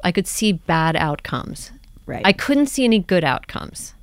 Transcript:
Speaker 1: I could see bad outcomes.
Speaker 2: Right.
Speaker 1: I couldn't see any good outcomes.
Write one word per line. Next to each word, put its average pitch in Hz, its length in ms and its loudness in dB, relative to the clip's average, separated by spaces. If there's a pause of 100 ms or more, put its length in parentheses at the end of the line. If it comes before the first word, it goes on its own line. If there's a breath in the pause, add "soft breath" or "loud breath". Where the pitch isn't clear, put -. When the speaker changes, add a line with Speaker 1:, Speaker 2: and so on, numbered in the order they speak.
Speaker 1:
I 180 80 2
could 190 140 0
see 214 260 0
bad 165 440 2
outcomes. - 760 -4 (340)
Speaker 2:
Right. - 220 -4
Speaker 1:
I - 80 4
couldn't 285 320 2
see 269 180 -2
any 226 140 6
good 175 260 2
outcomes. - 800 -6